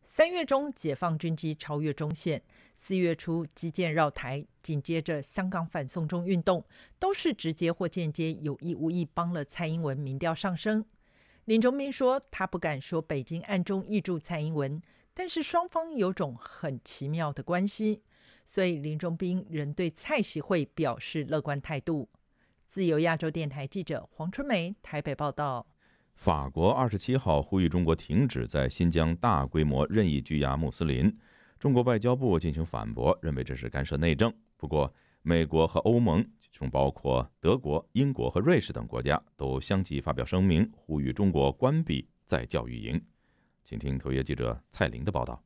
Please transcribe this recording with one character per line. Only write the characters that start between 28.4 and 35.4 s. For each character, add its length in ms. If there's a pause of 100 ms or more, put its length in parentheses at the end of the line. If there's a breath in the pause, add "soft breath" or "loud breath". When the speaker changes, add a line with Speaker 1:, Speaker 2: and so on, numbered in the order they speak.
Speaker 2:
在 200
新 240
疆 260
大 280
规 180
模 240
任 220
意 120
拘 200
押 160
穆 140
斯 140
林， 300 (440 soft breath)
中 160
国 80
外 160
交 180
部 220
进 120
行 140
反 280
驳， 280
认 140
为 100
这 100
是 140
干 160
涉 140
内 160
政。 180 (240)
不 100
过， 260 (280 soft breath)
美 240